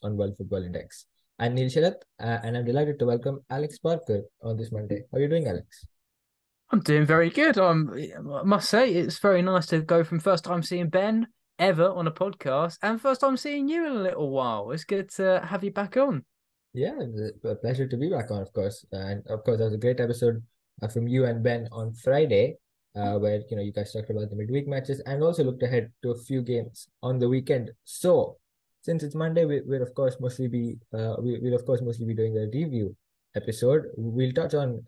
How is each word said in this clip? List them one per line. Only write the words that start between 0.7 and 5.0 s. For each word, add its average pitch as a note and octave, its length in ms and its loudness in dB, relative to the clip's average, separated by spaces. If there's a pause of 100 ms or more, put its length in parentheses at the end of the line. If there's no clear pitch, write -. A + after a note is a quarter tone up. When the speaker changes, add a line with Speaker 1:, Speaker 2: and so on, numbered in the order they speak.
Speaker 1:
I'm A#2+ 160 0
Neil B2+ 160 0
Sharath, - 320 2 (180)
uh, A2+ 240 -2
and A2+ 100 -4
I'm A#2+ 120 -4
delighted C#3+ 320 0
to B2 80 2
welcome B2 420 -2
Alex D3 300 -6
Parker D#3+ 460 -2 (180)
on A2+ 160 -4
this A2 120 -8
Monday. G#2 400 -6